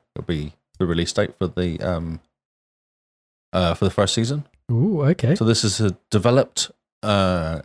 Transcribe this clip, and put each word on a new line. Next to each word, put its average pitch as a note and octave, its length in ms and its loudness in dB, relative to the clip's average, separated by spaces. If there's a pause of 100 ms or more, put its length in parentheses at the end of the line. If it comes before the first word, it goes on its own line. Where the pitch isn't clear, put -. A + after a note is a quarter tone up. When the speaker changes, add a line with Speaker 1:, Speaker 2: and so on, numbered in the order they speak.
(160)
Speaker 1:
It'll - 100 -12
be D2+ 280 -6 (260)
the F#2 60 0
release E2+ 260 -2
date - 260 -2
for F#2+ 80 -2
the, F2 340 -4
um, E2 380 -4 (1300)
uh, F2 220 2
for G2+ 100 -2
the F#2 60 2
first G2 240 0
season. C3 320 -2 (240)
Speaker 2:
Ooh, D3 340 0
okay. C#3 320 2
Speaker 1:
So - 80 0
this A2 180 4
is G#2 180 0
a G2 160 0 (140)
developed, A#2+ 600 2 (320)
uh, F#2 640 0